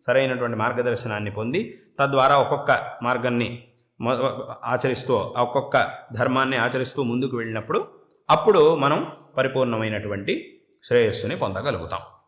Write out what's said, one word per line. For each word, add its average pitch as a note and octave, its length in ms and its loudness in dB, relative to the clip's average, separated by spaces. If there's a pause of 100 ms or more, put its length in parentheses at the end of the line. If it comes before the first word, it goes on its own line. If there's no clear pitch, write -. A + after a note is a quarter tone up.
సరైనటువంటి B2 500 0
మార్గదర్శనాన్ని A2 720 -2
పొంది B2 500 -4 (180)
తద్వారా C#3 380 4
ఒక్కొక్క - 540 0 (120)
మార్గాన్ని A#2+ 600 -2 (380)
మొ-, A#2+ 160 -2 (460)
ఆచరిస్తూ, B2 520 0
ఒక్కొక్క A#2+ 760 0 (220)
ధర్మాన్ని C3 440 0
ఆచరిస్తూ B2+ 460 -2
ముందుకు B2+ 340 -2
వెళ్ళినప్పుడు A2+ 500 -4 (420)
అప్పుడు F3 460 6
మనం D3+ 320 2 (300)
పరిపూర్ణమైనటువంటి A2 1200 -2 (220)
శ్రేయస్సుని A#2 520 2
పొందగలుగుతాం. F#2+ 640 -4 (280)